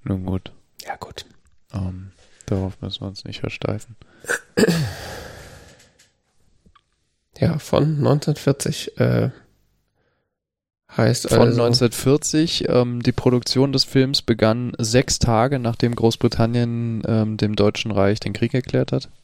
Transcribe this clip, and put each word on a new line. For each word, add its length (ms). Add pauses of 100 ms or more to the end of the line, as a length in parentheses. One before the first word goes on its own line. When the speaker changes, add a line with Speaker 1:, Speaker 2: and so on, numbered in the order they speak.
Speaker 1:
Nun 200
gut. 280 (320)
Speaker 2:
Ja, 120
gut. 300 (480)
Speaker 1:
Ähm, 380 (340)
darauf 340
müssen 220
wir 60
uns 160
nicht 160
versteifen. 560 (3500)
Speaker 2:
Ja, 200
von 420
neunzehnhundertvierzig, 1000
äh, 320 (1700)
heißt 320
Speaker 1:
Von 120
Speaker 2:
also 180
Speaker 1:
neunzehnhundertvierzig, 1080
ähm, 340
die 100
Produktion 600
des 120
Films 380
begann 560
sechs 400
Tage, 400
nachdem 360
Großbritannien, 1120
ähm, 300
dem 200
Deutschen 340
Reich 300
den 120
Krieg 220
erklärt 380
hat. 180 (140)